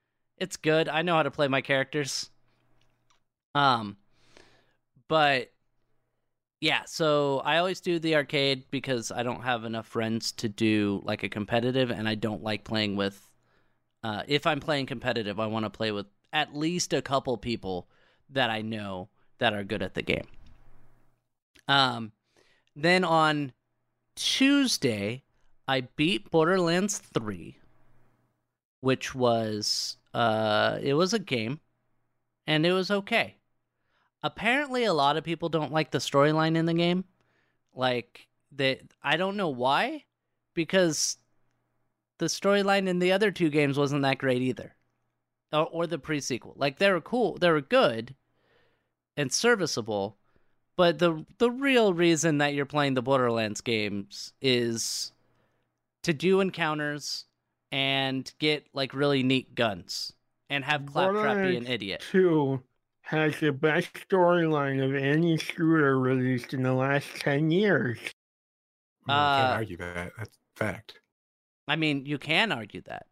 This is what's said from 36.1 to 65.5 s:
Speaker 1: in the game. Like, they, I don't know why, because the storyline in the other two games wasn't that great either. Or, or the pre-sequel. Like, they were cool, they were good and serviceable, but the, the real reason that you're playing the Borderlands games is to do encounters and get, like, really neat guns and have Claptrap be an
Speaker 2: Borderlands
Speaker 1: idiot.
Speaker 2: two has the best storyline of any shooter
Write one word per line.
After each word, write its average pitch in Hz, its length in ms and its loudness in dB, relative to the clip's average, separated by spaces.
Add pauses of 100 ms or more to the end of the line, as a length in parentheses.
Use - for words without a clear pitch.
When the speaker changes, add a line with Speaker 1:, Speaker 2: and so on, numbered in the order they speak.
Speaker 1:
in 165 80 2
the 170 80 0
game. 175 320 0 (680)
Like, 123 540 -4 (240)
they, 135 300 -2 (220)
I 147 140 2
don't 196 200 -2
know 185 120 -2
why, 151 560 0 (500)
because 170 640 2 (1000)
the 170 80 -2
storyline 196 600 2
in 180 120 0
the 180 120 4
other 196 200 4
two 170 180 2
games 143 280 2
wasn't 143 260 0
that 135 140 0
great 127 240 0
either. 127 340 -6 (800)
Or, 156 140 2
or 170 200 -6
the 160 120 -6
pre-sequel. 135 580 -6
Like, 139 220 -2
they 202 120 4
were 170 100 0
cool, 226 360 -2
they 175 140 4
were 151 100 2
good 135 540 0 (1040)
and 143 140 -2
serviceable, 117 840 0 (580)
but 170 240 4
the, 165 240 2 (140)
the 240 140 2
real 247 420 4
reason 165 460 4
that 143 160 0
you're 143 100 -2
playing 139 300 0
the 127 80 0
Borderlands 117 580 0
games 104 800 -4
is 120 680 0 (920)
to 175 100 0
do 185 280 2
encounters 151 840 -4 (460)
and 135 680 -2
get, 151 340 0
like, 135 220 -6
really 143 260 2
neat 131 320 0
guns 104 600 -4 (360)
and 139 160 -4
have 143 220 -2
Claptrap 151 260 0
be 214 160 0
an 214 140 0
Speaker 2:
Borderlands 165 260 -2
Speaker 1:
idiot. 101 420 -4
Speaker 2:
two 156 520 2 (400)
has 156 360 0
the 151 140 2
best 156 400 0
storyline 160 920 2
of 135 120 0
any 156 420 2
shooter 156 640 2